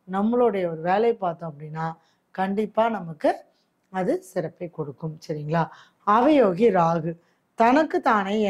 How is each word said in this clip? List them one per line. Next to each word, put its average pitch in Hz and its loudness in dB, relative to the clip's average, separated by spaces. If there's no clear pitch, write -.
நம்மளுடைய 220 2
ஒரு 160 -10
வேலையை 226 2
பார்த்தோம் 170 -6
அப்படின்னா 156 -10
கண்டிப்பா 202 0
நமக்கு 175 -4
அது 196 0
சிறப்பை 170 -8
கொடுக்கும். 156 -8
சரிங்களா? 151 -2
அவயோகி 240 4
ராகு 165 0
தனக்கு 302 2
தானே 202 0